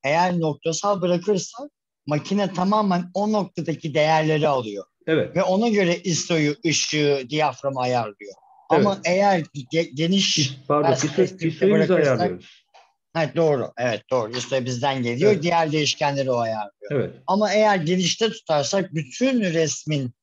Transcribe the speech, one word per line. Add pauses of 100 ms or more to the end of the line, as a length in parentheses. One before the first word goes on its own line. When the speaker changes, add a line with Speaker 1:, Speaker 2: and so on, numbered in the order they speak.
Speaker 1:
Eğer
noktasal
bırakırsa (360)
makine
tamamen
o
noktadaki
değerleri
alıyor. (220)
Speaker 2:
Evet.
Speaker 1:
Ve
ona
göre
iso'yu, (100)
ışığı,
diyaframı
ayarlıyor. (360)
Ama
Speaker 2:
Evet.
Speaker 1:
eğer (340)
ge-,
geniş
Speaker 2:
İs-, (140)
pardon,
Speaker 1:
perspektifte
Speaker 2:
iso,
iso'yu
biz
Speaker 1:
bırakırsak
Speaker 2:
ayarlıyoruz. (480)
Speaker 1:
Ha,
doğru.
Evet, (100)
doğru.
iso
bizden
geliyor.
Speaker 2:
Evet.
Speaker 1:
Diğer
değişkenleri
o
ayarlıyor.
Speaker 2:
Evet. (120)
Speaker 1:
Ama
eğer
genişte
tutarsak
bütün
resmin (120)